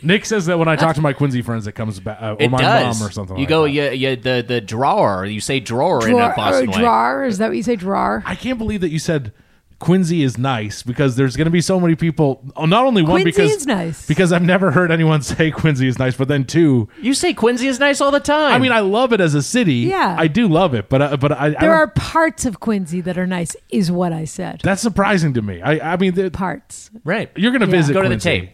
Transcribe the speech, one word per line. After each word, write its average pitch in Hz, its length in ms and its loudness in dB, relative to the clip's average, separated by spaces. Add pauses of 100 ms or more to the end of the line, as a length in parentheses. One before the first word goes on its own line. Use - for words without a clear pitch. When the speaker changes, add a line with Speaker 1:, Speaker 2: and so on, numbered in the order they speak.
Speaker 1:
Nick 180 240 2
says 208 200 -2
that 175 140 0
when 160 80 2
I 160 80 2
talk 160 200 2
to 151 60 -2
my 147 120 2
Quincy 131 280 0
friends, 113 240 -6
it 104 60 -8
comes 107 280 -8
back, 101 220 -12
uh, 110 120 -6
or 107 80 -4
Speaker 2:
It 147 100 2
Speaker 1:
my 127 100 0
Speaker 2:
does. 156 380 0
Speaker 1:
mom 107 80 -4
or 98 40 -8
something 95 260 -8
Speaker 2:
You 135 60 -2
Speaker 1:
like 139 60 -4
Speaker 2:
go, 160 140 4
Speaker 1:
that. 151 80 2
Speaker 2:
you, 135 380 -2
you, 131 60 -2
the, 123 320 -2
the 120 140 -2
drawer. 110 640 0
You 104 160 -6
say 135 180 -2
drawer 127 440 0
in 110 100 0
a 247 40 4
Speaker 3:
Drawer, 240 180 2
Speaker 2:
Boston 214 340 0
Speaker 3:
or - 40 -2
Speaker 2:
way. 190 60 0
Speaker 3:
drawer? 240 460 0
Is 208 140 -4
that 220 80 0
what 226 100 -4
you 233 60 -6
say, 240 120 -2
drawer? 196 480 -4
Speaker 1:
I 185 120 -8
can't 247 240 -6
believe 214 220 -4
that 175 80 -2
you 156 100 -4
said 143 340 -4 (460)
Quincy 175 420 2
is 127 160 0
nice, 117 460 -4
because 123 320 0
there's 131 200 2
gonna 156 140 0
be 170 120 2
so 185 180 0
many 170 160 2
people. 156 480 0 (120)
Oh, 160 100 -4
not 214 200 4
only 226 160 4
one, 165 220 4
Speaker 3:
Quincy - 80 2
Speaker 1:
because, - 200 4
Speaker 3:
is 381 160 -2
nice. 175 380 -4
Speaker 1:
because 170 260 2
I've 175 120 2
never 180 280 2
heard 175 200 4
anyone 156 300 2
<laughs> - 20 -8
say 160 260 0
Quincy 139 380 0
is 123 100 0
nice, 127 180 0
but 135 120 -2
then 139 180 0
two, 135 420 2 (140)
Speaker 2:
You 269 140 0
say 349 180 0
Quincy 240 340 0
is 262 120 -2
nice 277 200 2
all 277 120 2
the 285 80 2
time. 294 340 2
Speaker 1:
I 240 60 4
mean, 262 120 2
I 226 100 2
love 220 300 2
it 220 80 2
as 165 140 2
a 147 80 2
city. 202 320 2 (160)
Speaker 3:
Yeah. 311 300 0
Speaker 1:
I 165 80 2
do 208 200 2
love 160 280 2
it, 101 120 -4
but, 135 140 2
uh, 143 160 0
but 143 140 2
I, 139 140 -2
I 151 40 2
Speaker 3:
There 151 120 -4
Speaker 1:
don't 320 100 4
Speaker 3:
are 311 160 4
parts - 580 -2
of 220 140 -6
Quincy 180 420 -4
that 175 160 -4
are 185 100 -2
nice, 180 280 -6 (140)
is 185 220 0
what 175 220 0
I 160 120 -6
said. 165 380 -10
Speaker 1:
That's 190 200 0
surprising 190 500 2
to 117 80 0
me. 95 220 -6
I, 151 300 -2
I 185 40 -2
mean, 185 160 0
the 190 160 -2
Speaker 3:
Parts. - 640 -10 (120)
Speaker 2:
Right. 185 320 -4
Speaker 1:
You're 214 160 2
gonna 247 140 2
Speaker 3:
Yeah. 185 60 2
Speaker 1:
visit 160 220 4
Speaker 2:
Go 190 100 2
to 190 60 2
the 185 60 0
Speaker 1:
Quincy. 170 140 -2 (120)
Speaker 2:
tape. 87 120 -14